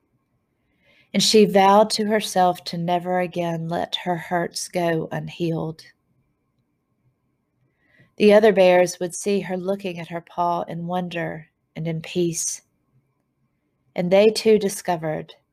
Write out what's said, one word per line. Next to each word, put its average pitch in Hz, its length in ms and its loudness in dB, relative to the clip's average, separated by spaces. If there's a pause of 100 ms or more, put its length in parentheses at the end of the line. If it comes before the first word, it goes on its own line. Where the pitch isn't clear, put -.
(1160)
and 190 80 2
she 214 240 6
vowed 196 440 6
to 214 160 -4
herself 190 580 0
to - 120 -10
never 175 440 -2
again 170 480 -4
let - 280 -6
her 180 200 -4
hurts - 520 -6
go 165 420 -2
unhealed. 160 720 -8 (2250)
The 208 140 6
other 214 200 6
bears 180 480 4
would 175 140 -6
see 202 260 -2
her 180 160 -8
looking 185 420 -6
at 165 100 -12
her 170 120 -8
paw 175 420 -4
in 170 240 -10
wonder 170 640 -8 (260)
and 160 140 -8
in 160 140 -6
peace, - 600 -6 (1300)
and 175 160 -4
they 202 180 6
too 220 300 2
discovered 165 760 -6 (180)